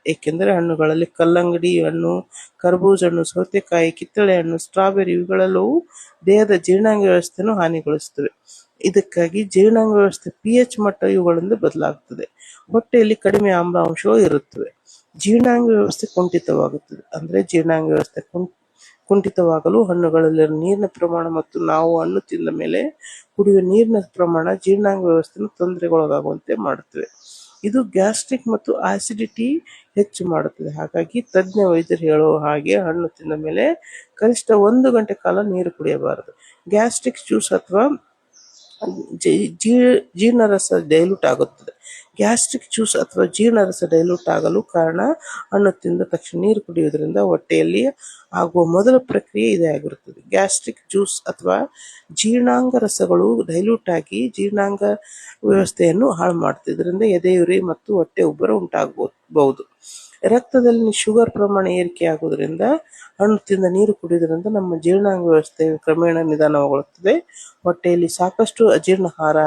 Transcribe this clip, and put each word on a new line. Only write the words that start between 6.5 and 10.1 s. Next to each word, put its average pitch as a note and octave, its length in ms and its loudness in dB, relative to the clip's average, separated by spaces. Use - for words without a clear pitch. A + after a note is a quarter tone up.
ಜೀರ್ಣಾಂಗ G3+ 460 2
ವ್ಯವಸ್ಥೆಯನ್ನು F#3 520 0
ಹಾನಿಗೊಳಿಸುತ್ತವೆ. D#3 760 -4
ಇದಕ್ಕಾಗಿ F#3 640 0
ಜೀರ್ಣಾಂಗ A3 480 4
ವ್ಯವಸ್ಥೆ G3+ 380 0